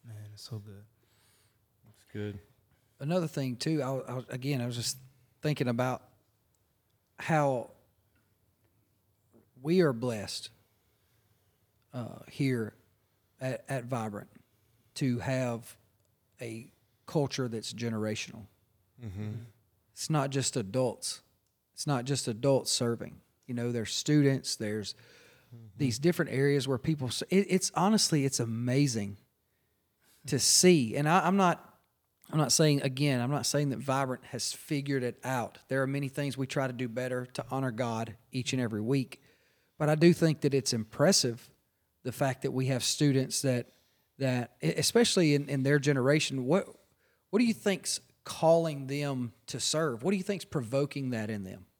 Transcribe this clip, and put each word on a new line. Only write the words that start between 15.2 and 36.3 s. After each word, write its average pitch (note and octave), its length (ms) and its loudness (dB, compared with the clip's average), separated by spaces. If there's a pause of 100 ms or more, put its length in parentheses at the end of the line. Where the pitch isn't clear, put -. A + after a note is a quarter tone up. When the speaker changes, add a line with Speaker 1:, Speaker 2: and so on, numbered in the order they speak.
Speaker 3:
a A2+ 300 -12 (360)
culture C#3 420 -2
that's A2 240 -8
generational. A2 760 -6 (580)
Speaker 2:
Mm-hmm. G#2 260 -8 (600)
Speaker 3:
It's - 180 -8
not C#3 200 2
just C3+ 260 -2
adults. A#2 680 -4 (520)
It's - 120 -8
not C3 180 0
just C3+ 240 -2
adults B2+ 440 2
serving. A#2 480 -2 (260)
You B2+ 80 -8
know, A#2+ 180 -4
there's A2+ 220 -4
students, C#3 600 4
there's G#2+ 380 -6 (540)
Speaker 2:
Mm-hmm. A#2 180 -20 (120)
Speaker 3:
these B2 200 0
different E3 320 2
areas C#3 380 2
where C3+ 80 0
people C#3+ 320 -2
s-, - 220 -4
it, F#3+ 180 4
it's F#3 260 0
honestly, E3+ 520 4
it's C3 120 -2
amazing A#2 800 0 (1080)
to C3+ 120 0
see. C#3 560 6
And D3 140 0
I, D#3+ 180 4
I'm F#3+ 120 4
not, F3 260 4 (640)
I'm - 60 -2
not C#3+ 160 2
saying, D3 300 4
again, C3+ 400 0
I'm B2+ 80 -2
not C#3 160 -2
saying C#3+ 240 0
that B2+ 80 -4
Vibrant C3+ 480 -2
has - 260 -8
figured C#3 500 -4
it A#2+ 220 -6
out. B2 320 -4 (120)
There C3+ 120 0
are C3+ 60 0
many C#3 240 -4
things C#3 260 -6